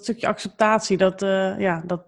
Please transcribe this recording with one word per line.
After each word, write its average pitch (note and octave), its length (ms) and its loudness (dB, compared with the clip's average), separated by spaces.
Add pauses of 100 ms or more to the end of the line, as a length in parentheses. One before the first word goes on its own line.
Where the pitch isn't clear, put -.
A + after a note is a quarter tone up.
stukje - 240 -2
acceptatie, G#3 680 0
dat, F#3+ 240 2
eh, F#3+ 380 0
ja, E3+ 260 0
dat, F3 220 -6